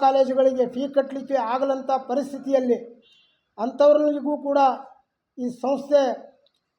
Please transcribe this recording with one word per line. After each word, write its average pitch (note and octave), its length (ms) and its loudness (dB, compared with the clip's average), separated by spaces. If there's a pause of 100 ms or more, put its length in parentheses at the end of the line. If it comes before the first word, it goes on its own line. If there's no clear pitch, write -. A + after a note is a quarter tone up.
ಕಾಲೇಜುಗಳಿಗೆ C4 640 4 (100)
ಫೀ B3+ 80 -4 (120)
ಕಟ್ಟಲಿಕ್ಕೆ C4+ 420 -2 (160)
ಆಗಲಂಥ C4 360 -2 (220)
ಪರಿಸ್ಥಿತಿಯಲ್ಲಿ C4 680 -2 (800)
ಅಂಥವ್ರಿಗೂ D4 800 2 (120)
ಕೂಡ C#4+ 120 0 (800)
ಈ B3 100 -6 (160)
ಸಂಸ್ಥೆ C#4 380 0 (760)